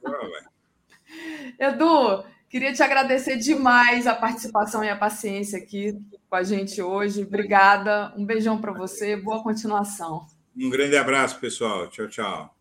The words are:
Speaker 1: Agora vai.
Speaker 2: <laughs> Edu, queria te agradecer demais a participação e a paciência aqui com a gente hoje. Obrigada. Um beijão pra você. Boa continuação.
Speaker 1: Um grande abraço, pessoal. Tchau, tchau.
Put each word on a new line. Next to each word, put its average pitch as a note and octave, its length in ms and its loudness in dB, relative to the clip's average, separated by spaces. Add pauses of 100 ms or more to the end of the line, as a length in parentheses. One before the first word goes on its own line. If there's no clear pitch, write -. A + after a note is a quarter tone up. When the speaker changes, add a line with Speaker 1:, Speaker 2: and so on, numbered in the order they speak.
Speaker 1:
Agora C3 240 -8
vai. D#2+ 120 -14 (1160)
Speaker 2:
<laughs> - 20 -
Edu, C4+ 640 2 (240)
queria C4 240 -4
te C#4+ 120 2
agradecer C4+ 540 2
demais B3 680 4
a A#3+ 80 2
participação A3 720 -2
e G#3+ 60 -2
a G3+ 60 -2
paciência G3+ 640 -4
aqui G3+ 400 -6 (320)
com F#3+ 60 -4
a F#3 80 0
gente G3 360 -2
hoje. G3+ 440 -2
Obrigada. G3+ 920 4
Um G3+ 80 -4
beijão A3 380 0
pra G#3 100 -6
você. G3 440 -4
Boa G#3+ 260 -6
continuação. G3+ 840 -4 (280)
Speaker 1:
Um C3 140 -4
grande C#3+ 260 2
abraço, C3 440 2
pessoal. G#2+ 480 -4
Tchau, A2 200 -10
tchau. F2+ 540 -8